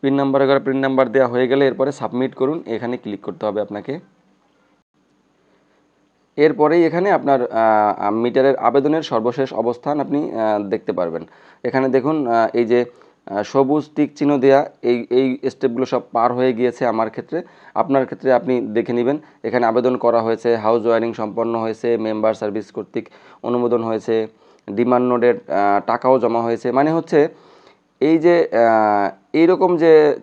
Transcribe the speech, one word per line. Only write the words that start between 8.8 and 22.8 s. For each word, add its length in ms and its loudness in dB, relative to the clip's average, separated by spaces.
সর্বশেষ 500 -4
অবস্থান 480 -4
আপনি, 320 -4
আহ, 300 -2
দেখতে 300 -6
পারবেন। 340 -4
এখানে 240 0
দেখুন, 380 0
আহ, 260 2
এই 120 2
যে, 200 2
আহ, 160 -4
সবুজ 520 0
টিক 200 -2
চিহ্ন 260 0
দেয়া, 300 4
এই, 280 0
এই 280 0
স্টেপগুলো 360 -2
সব 160 -4
পার 200 2
হয়ে 200 0
গিয়েছে 340 -2
আমার 240 -2
ক্ষেত্রে। 320 -8
আপনার 300 0
ক্ষেত্রে 280 -2
আপনি 280 0
দেখে 320 -4
নেবেন, 260 0
এখানে 240 -2
আবেদন 300 2
করা 260 0
হয়েছে, 340 0
হাউস 300 0
ওয়্যারিং 280 0
সম্পন্ন 440 -4
হয়েছে, 380 -4
মেম্বার 380 -2
সার্ভিস 380 -8
কর্তৃক 360 -10